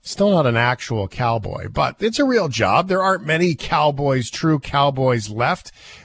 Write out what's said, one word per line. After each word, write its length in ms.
Still 300
not 140
an 120
actual 500
cowboy, 640
but 300
it's 200
a 60
real 220
job. 420
There 120
aren't 240
many 300
cowboys, 760
true 300
cowboys 720
left. 420